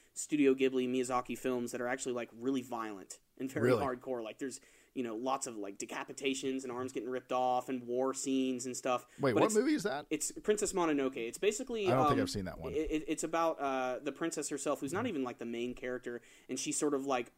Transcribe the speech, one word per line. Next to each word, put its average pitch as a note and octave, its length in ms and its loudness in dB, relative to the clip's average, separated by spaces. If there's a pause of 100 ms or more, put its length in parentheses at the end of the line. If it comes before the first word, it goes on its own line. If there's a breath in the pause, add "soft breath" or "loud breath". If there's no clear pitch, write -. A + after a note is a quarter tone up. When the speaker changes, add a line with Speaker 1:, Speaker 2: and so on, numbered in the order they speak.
(120)
Speaker 1:
Studio C#3 440 4
Ghibli C3 320 4
Miyazaki B2 500 0
films B2 320 -2
that B2 100 -6
are A#2+ 60 -2
actually, C3 280 -2
like, A#2+ 220 -4
really B2+ 260 0
violent, A2 580 -6 (200)
and C3 100 -4
very B2 200 4
Speaker 2:
Really? A#2 140 4
Speaker 1:
hardcore. B2+ 380 -4
Like, G#2+ 160 -10
there's, C3 220 -6 (340 soft breath)
you C3 100 -2
know, A2+ 100 -4
lots C3 320 -2
of, A#2 100 -8
like, G2+ 220 -6
decapitations C3+ 840 -4
and B2 80 -6
arms B2+ 200 -6
getting A#2+ 160 -6
ripped B2+ 240 -6
off B2+ 360 2
and B2 180 -4
war C3 260 2
scenes C3 540 0
and B2 100 -6
stuff. B2 300 0 (140 loud breath)
Speaker 2:
Wait, C3+ 140 4
Speaker 1:
But - 80 6
Speaker 2:
what F#3+ 40 8
Speaker 1:
it's, G#3+ 80 2
Speaker 2:
movie C4 200 4
is G#3 100 -2
that? D3 260 -2
Speaker 1:
it's - 220 -2 (100)
Princess G#3 300 2
Mononoke. D3+ 440 2
It's A#2 220 -4
basically, A3+ 480 0
Speaker 2:
I B2+ 80 4
don't D3+ 120 6
think B2+ 120 6
Speaker 1:
um, A2 40 2
Speaker 2:
I've F#2 80 0
seen G2 160 -4
that D#2 120 -8
one. - 140 -6
Speaker 1:
it, D3+ 180 0
it, D#3 180 0
it's D3+ 160 -2
about, E3 360 0
uh, C3 420 -2
the D3 100 -2
princess E3 360 -4
herself, C#3+ 320 -2
who's C#3+ 120 -4
not G#3+ 140 -2
even, D#3+ 160 0
like, B2 160 -4
the A#2+ 80 -8
main A#2+ 280 -2
character, B2 460 -6 (280 loud breath)
and C3 100 -4
she's D3 180 -4
sort D3 180 2
of, C3+ 120 0
like, B2+ 320 0